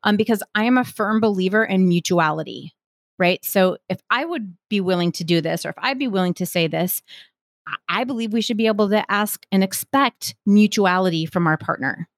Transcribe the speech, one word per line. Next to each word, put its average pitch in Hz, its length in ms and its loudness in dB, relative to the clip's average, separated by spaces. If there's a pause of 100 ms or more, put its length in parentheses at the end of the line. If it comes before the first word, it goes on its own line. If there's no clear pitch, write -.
Um, 208 120 2
because 214 260 2 (120)
I 214 100 0
am 254 140 4
a 247 60 0
firm 220 360 -2
believer 202 440 2
in 190 240 4
mutuality, 160 880 0 (440)
right? 180 260 0
So 185 320 2 (120)
if 185 200 -4
I 247 160 0
would 233 320 -8 (140)
be 202 100 0
willing 175 320 0
to - 120 -8
do 165 160 2
this, 160 260 -4
or 151 40 -6
if - 80 -12
I'd 254 200 -4
be 269 100 -2
willing 185 260 -2
to 180 120 -4
say 165 220 -2
this, 165 340 -4 (640)
I, - 100 -8 (120)
I 196 160 -2
believe 226 280 -4
we 233 80 0
should 214 160 -2
be 220 100 0
able 214 220 2
to 208 220 0
ask 208 420 -2
and 190 100 4
expect - 720 -2 (120)
mutuality 190 800 4
from 175 200 0
our 156 120 2
partner - 580 -6